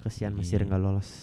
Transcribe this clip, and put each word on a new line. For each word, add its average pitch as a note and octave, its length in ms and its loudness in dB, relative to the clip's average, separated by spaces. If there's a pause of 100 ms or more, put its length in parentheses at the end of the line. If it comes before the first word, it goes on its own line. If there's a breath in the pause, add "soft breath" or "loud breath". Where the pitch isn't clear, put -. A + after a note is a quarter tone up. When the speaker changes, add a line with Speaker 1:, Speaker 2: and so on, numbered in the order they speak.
Speaker 1:
Kesian G#2+ 320 -4
Mesir G2 260 0
Speaker 2:
Iya. G2 80 4
Speaker 1:
nggak F#2+ 140 2
lolos. G2 280 2 (140)